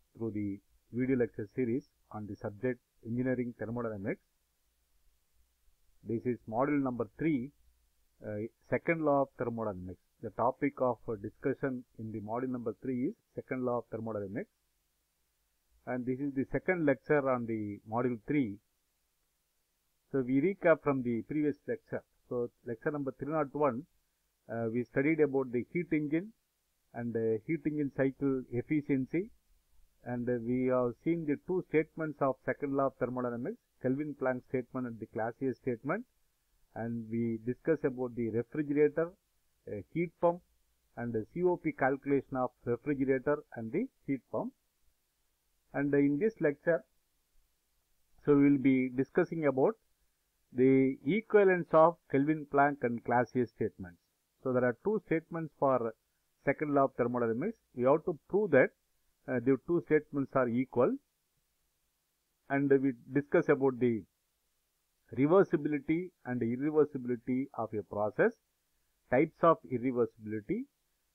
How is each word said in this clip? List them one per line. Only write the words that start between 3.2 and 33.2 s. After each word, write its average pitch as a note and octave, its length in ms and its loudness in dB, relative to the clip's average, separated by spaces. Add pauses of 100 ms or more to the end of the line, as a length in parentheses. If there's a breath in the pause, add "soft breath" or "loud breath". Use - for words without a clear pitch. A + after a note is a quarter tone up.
Thermodynamics. A2+ 600 -6 (1900)
This A2+ 180 -4
is B2 120 -2 (120)
module C#3+ 320 0
number A#2+ 280 -4 (100)
three, C#3+ 320 -2 (720)
uh, G#2+ 220 -6 (220)
second D#3+ 340 -2
law C#3+ 200 2
of - 40 -8 (100)
thermodynamics. G#2+ 640 -6 (240)
The A2 60 -8
topic B2+ 500 -2
of, B2+ 200 0 (100)
uh, A2+ 120 -4
discussion B2+ 640 -4 (160)
in A2 140 -10
the A2 80 -6
module A#2 260 -4
number A#2+ 340 -6
three B2+ 260 -2
is A3 60 -4 (220)
second B2+ 300 -6
law A#2+ 140 0
of - 120 -6
thermodynamics. A2 580 -6 (1400)
And B2 200 -6
this B2+ 160 -4
is C#3+ 120 -4
the C3 160 0
second E3+ 360 -2
lecture C#3 440 2
on B2 160 0
the G#2+ 360 -6 (100)
module B2 340 -2
three. B2 340 -2 (1500)
So C3+ 120 -2
we C3 180 2
recap F3 440 2
from C3+ 200 0
the A#2 200 -2
previous D3 340 -2 (100)
lecture. A#2+ 340 -8 (280)
So A#2+ 200 -4 (160)
lecture B2 260 -6
number C#3 280 -4
three C#3+ 140 -6
oh D#3 180 0
one, C#3+ 340 0 (640)
uh, A2+ 220 -4
we A#2+ 140 -2
studied D3+ 340 0
about C3+ 320 2
the A#2+ 220 -2
heat E3+ 180 -4
engine D#3+ 400 -2 (640)
and, A#2+ 200 -6
uh, A2+ 320 0
heat D#3 200 -4
engine D3 280 -2
cycle C3+ 480 0 (120)
efficiency. C#3+ 760 -2 (760)
And, B2 240 -4
uh, B2 120 2
we B2+ 260 0
have B2+ 260 2 (100)
seen E3 220 -2
the C#3+ 100 0 (100)
two F3+ 220 -2
statements D#3 540 -2
of C3+ 140 0 (100)
second C#3 320 -2
law C#3 80 4
of C3 160 -2
thermodynamics, B2 560 -4 (240)